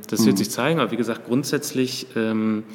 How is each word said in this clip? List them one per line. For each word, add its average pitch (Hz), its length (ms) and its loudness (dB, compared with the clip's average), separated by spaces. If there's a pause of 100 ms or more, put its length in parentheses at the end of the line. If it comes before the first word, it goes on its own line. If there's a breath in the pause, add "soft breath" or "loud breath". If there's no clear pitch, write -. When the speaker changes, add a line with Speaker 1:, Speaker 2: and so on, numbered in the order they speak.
Speaker 1:
das 110 160 2
wird 131 100 6
Speaker 2:
Mhm. - 20 2
Speaker 1:
sich 101 120 0
zeigen, 151 300 2
aber 113 120 2
wie 113 60 0
gesagt, 113 300 -2
grundsätzlich, 127 880 -2
ähm, 110 480 0 (100 loud breath)